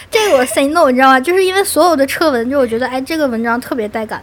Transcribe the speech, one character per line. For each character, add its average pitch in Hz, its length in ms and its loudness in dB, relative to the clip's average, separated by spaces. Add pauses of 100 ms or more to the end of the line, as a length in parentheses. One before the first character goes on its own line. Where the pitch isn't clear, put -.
(120)
这 427 180 2
个 311 60 4
我 254 100 4
say 277 220 -2
no， 302 240 2
你 247 60 0
知 262 40 4
道 269 60 6
吗？ 262 120 6
就 294 140 -2
是 381 100 2
因 370 120 0
为 392 80 2
所 330 220 2
有 339 100 2
的 269 100 2
撤 311 260 -2
文， 240 180 -2
就 285 100 0
我 247 80 2
觉 226 100 -4
得， 247 80 -4
哎， 254 140 -6
这 320 180 -6
个 302 80 0
文 226 160 -2
章 233 180 -2
特 - 140 -8
别 220 140 -4
带 220 180 -6
感， 208 180 -10